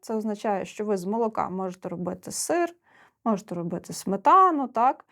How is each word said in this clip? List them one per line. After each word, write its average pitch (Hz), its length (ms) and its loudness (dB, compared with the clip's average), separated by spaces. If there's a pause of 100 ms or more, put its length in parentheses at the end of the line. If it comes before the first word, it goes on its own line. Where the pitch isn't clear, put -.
Це - 140 -8
означає, 208 500 -2
що 196 200 -10
ви 208 120 0
з 175 80 -6
молока 220 440 -2
можете 185 400 -8
робити 180 420 -8
сир, 339 440 -2 (500)
можете 196 300 -2
робити 175 380 -6
сметану, 294 760 4
так? 254 440 0